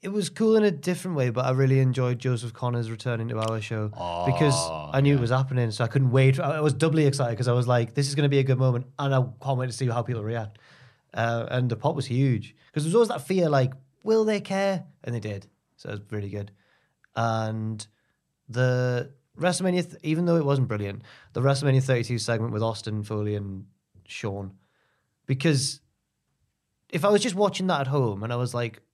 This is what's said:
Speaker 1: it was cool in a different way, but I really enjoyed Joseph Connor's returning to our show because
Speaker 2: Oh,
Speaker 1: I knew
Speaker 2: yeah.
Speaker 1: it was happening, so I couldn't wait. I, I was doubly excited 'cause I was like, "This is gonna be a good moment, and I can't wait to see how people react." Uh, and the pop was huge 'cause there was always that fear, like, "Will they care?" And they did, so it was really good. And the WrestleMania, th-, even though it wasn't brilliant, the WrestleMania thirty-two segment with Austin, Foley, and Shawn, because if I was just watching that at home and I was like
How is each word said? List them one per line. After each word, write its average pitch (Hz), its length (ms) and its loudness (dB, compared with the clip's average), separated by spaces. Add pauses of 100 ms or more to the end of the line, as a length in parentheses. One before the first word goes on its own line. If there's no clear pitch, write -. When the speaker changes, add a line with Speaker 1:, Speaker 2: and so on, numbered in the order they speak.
Speaker 1:
it 180 60 -8
was 202 220 -2
cool 220 260 2
in 214 80 6
a 202 60 4
different 175 460 -4
way, 127 140 2
but 120 140 -2
I 131 60 0
really 135 300 4
enjoyed 127 380 0
Joseph 120 340 -4
Connor's 120 380 -4
returning 113 380 -6
to 113 100 -6
our 110 220 -2
show 107 280 -4
because 104 680 0
Speaker 2:
Oh, 80 360 -6
Speaker 1:
I 135 80 2
knew 139 120 6
Speaker 2:
yeah. 139 60 4
Speaker 1:
it - 20 2
was 117 100 0
happening, 127 400 0
so 107 140 -2
I 139 40 -2
couldn't 135 220 2
wait. 131 280 6
I, 160 180 -2
I 156 40 -2
was 151 140 2
doubly 156 320 4
excited 135 300 0
'cause 120 120 -2
I 120 40 4
was 123 140 2
like, 120 280 2
"This 139 140 0
is 139 60 -4
gonna 143 140 2
be 139 100 4
a 131 60 4
good 131 140 2
moment, 127 280 2 (120)
and 139 160 0
I 131 100 4 (180)
can't 135 160 -2
wait 127 80 -4
to 123 60 -8
see 131 160 -4
how 117 140 -2
people 113 200 -4
react." 113 360 -6 (540)
Uh, 117 380 -2
and 127 180 0
the 117 80 -2
pop 156 200 -2
was 135 100 -6
huge 123 480 0 (180)
'cause 147 120 -4
there 160 40 -4
was 170 60 -2
always 233 140 4
that 170 180 -6
fear, 185 220 0
like, 135 240 2 (320)
"Will 220 200 2
they 214 160 0
care?" 196 440 -2 (180)
And 120 120 -6
they 117 60 -4
did, 104 260 -8 (300)
so - 120 -16
it - 40 -8
was 104 80 -8 (100)
really 101 200 -6
good. 101 220 -8 (640)
And 110 680 -2 (640)
the 123 640 0 (280)
WrestleMania, 180 520 0
th-, - 120 -20
even 160 240 0
though 170 100 4
it 156 80 2
wasn't 135 240 2
brilliant, 104 340 -6 (300)
the - 80 -4
WrestleMania 135 420 4
thirty-two 123 360 0
segment 113 340 -2
with 107 100 -2
Austin, 107 400 -4
Foley, 104 320 -4
and 98 320 -8 (400)
Shawn, 98 460 -8 (720)
because 139 540 0 (1120)
if 165 140 -4
I 202 60 4
was 202 120 6
just 214 120 -2
watching 190 340 0
that 151 140 0
at 135 60 -2
home 117 360 0
and 117 80 -4
I 120 40 -2
was 120 180 -2
like 117 260 -4 (140)